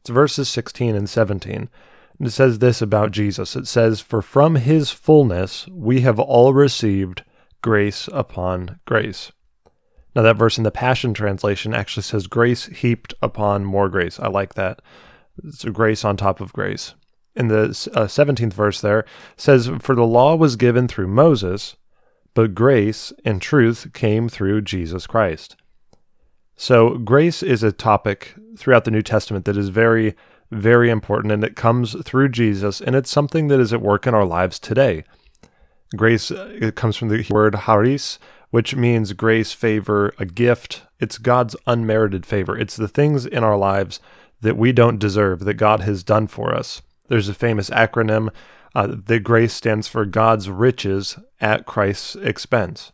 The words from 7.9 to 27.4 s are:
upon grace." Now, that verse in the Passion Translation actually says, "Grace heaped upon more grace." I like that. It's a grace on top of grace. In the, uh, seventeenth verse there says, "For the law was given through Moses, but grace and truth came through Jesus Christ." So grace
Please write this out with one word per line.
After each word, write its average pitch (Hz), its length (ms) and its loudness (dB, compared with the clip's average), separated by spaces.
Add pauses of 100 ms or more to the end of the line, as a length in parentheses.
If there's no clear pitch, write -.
upon 92 720 -6
grace." 107 480 -4 (840)
Now, 120 60 2
that 113 160 6
verse 113 220 2
in 113 60 -2
the 107 60 0
Passion 123 440 -2
Translation 104 580 -4
actually 104 300 -6
says, 98 240 -6
"Grace 120 400 0
heaped - 560 -6
upon 104 420 -2
more 98 240 -2
grace." 87 320 -4
I 110 80 -4
like 98 280 -4
that. 95 260 -6 (600)
It's - 220 -18
a 120 60 -4
grace 110 340 0
on 101 140 -2
top 98 240 -2
of 95 100 -14
grace. - 420 -8 (420)
In 127 100 0
the, 107 480 0
uh, 110 140 0
seventeenth 117 440 0
verse 104 280 -2
there 107 240 0 (320)
says, 131 420 4
"For 135 160 0
the 120 80 2
law 120 320 4
was 156 220 2
given 120 320 2
through 95 180 -6
Moses, 104 680 2 (580)
but 110 220 2
grace 110 560 2 (120)
and 101 160 -2
truth 117 520 2
came 113 360 -2
through 104 340 -2
Jesus 90 440 -8
Christ." 98 480 -4 (1000)
So 120 420 4
grace 143 460 2